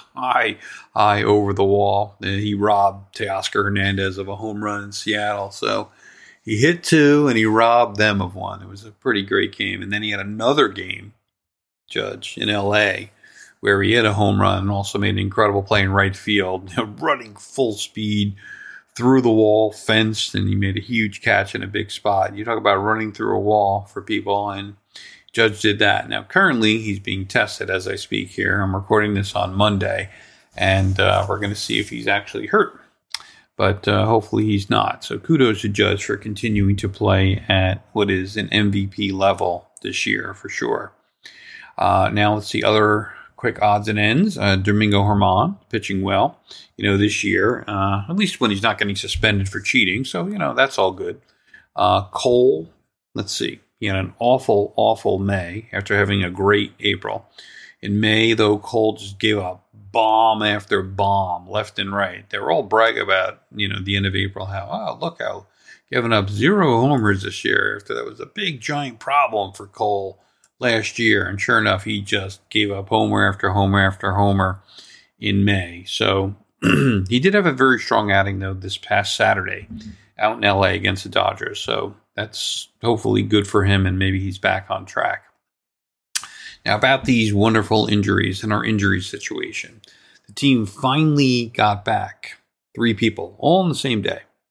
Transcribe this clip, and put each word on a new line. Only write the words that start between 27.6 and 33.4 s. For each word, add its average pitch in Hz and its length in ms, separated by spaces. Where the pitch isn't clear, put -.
as 95 180
I 98 60
speak 98 380
here. 98 280
I'm 95 160
recording 104 380
this 98 200
on 95 200
Monday, 98 560
and, 95 460
uh, 95 260
we're 101 140
gonna 101 140
see - 240
if 107 100
he's 113 180
actually 104 420
hurt. 202 300